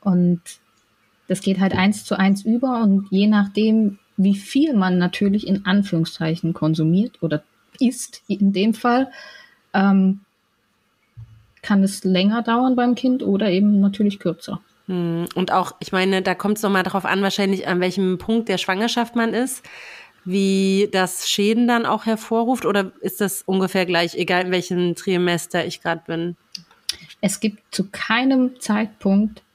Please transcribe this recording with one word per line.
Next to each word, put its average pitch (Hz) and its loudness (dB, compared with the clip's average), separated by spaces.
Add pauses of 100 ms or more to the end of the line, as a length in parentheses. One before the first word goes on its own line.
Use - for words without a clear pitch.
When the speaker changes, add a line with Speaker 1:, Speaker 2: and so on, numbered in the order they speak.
Speaker 1:
Und 180 2 (880)
das 185 -2
geht 190 0
halt 190 2
eins 190 0
zu - -4
eins 196 2
über 240 0
und 196 2
je 196 2
nachdem, 214 2 (200)
wie 196 4
viel 277 0
man 185 2
natürlich 196 0
in 196 0
Anführungszeichen 165 0
konsumiert 160 0
oder 151 -4 (360)
isst, - -2
in 196 0
dem 202 0
Fall, 247 0 (640)
ähm, 196 2 (1400)
kann 196 2
es 190 -2
länger 196 2
dauern 240 2
beim 247 2
Kind 254 0
oder 202 0
eben 202 4
natürlich 202 0
kürzer. 170 -6 (280)
Speaker 2:
Hm, 175 -2
und 190 -2
auch, 180 0
ich - -12
meine, 190 0
da 185 0
kommt's 208 -2
noch 202 0
mal 190 2
drauf 185 -4
an, 196 0
wahrscheinlich 196 0
an 180 0
welchem 185 0
Punkt 226 -2
der 185 0
Schwangerschaft 226 -2
man 226 0
ist, 254 -4 (640)
wie 190 2
das 185 -2
Schäden 220 2
dann 233 0
auch 214 -2
hervorruft, 226 -2
oder 202 0 (100)
ist 190 -6
das 196 -4
ungefähr 190 0
gleich, 170 0
egal 180 0
in 180 -2
welchem 180 -2
Trimester 175 -2
ich - -10
grad 165 -6
bin? 170 -6 (840)
Speaker 1:
Es 196 -2
gibt 214 -2 (140)
zu 196 -4
keinem 254 0
Zeitpunkt 214 0 (120)